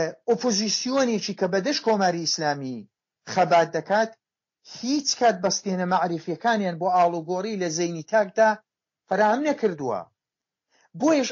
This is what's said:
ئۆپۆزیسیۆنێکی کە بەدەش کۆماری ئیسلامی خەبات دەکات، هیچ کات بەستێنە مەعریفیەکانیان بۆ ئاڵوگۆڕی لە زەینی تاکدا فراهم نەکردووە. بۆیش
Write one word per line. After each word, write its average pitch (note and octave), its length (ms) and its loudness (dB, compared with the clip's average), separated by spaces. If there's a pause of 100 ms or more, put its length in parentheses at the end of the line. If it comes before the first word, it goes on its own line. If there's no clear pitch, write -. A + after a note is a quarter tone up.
(280)
ئۆپۆزیسیۆنێکی A#3 1120 0
کە F#3+ 140 0
بەدەش G3+ 340 0
کۆماری F#3 380 2
ئیسلامی C#3+ 540 -4 (540)
خەبات E3+ 440 4
دەکات، G#3+ 340 0 (580)
هیچ C#4 480 -4
کات A3+ 280 4
بەستێنە F#3 480 -2
مەعریفیەکانیان F3 880 -2
بۆ F#3 160 -2
ئاڵوگۆڕی F3+ 680 0
لە F3 60 -2
زەینی E3 420 -4
تاکدا A3 400 4 (600)
فراهم G#3+ 380 2
نەکردووە. D3 520 -2 (920)
بۆیش C4+ 380 2